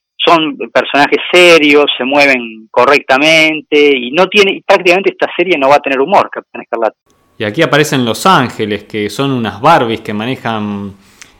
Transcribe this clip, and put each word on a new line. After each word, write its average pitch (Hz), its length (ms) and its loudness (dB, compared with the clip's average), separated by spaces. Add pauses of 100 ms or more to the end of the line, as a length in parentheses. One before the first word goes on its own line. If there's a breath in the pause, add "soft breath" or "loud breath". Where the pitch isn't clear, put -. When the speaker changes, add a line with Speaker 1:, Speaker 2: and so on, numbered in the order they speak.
(160)
Speaker 1:
son 156 400 0 (160)
personajes 139 460 0 (140)
serios, 151 520 6 (120)
se 127 80 -6
mueven 127 640 -2
correctamente 147 1300 2
y 123 140 -6
no 175 160 0
tiene, 196 300 0
y 160 60 -14
prácticamente 185 500 0
esta - 240 -4
serie 175 220 -2
no 135 100 0
va 143 80 6
a 143 40 0
tener 139 200 -2
humor, 139 320 0
Capitán - 300 -14
Escarlata. 110 340 -6 (420)
Speaker 2:
Y 113 60 -6
aquí 107 180 -2
aparecen 143 420 0
los 110 220 -2
ángeles, 113 580 0
que 104 260 -6
son 139 220 -4
unas 107 280 -6
Barbies 123 400 2
que 107 140 -10
manejan 104 800 -6 (480 soft breath)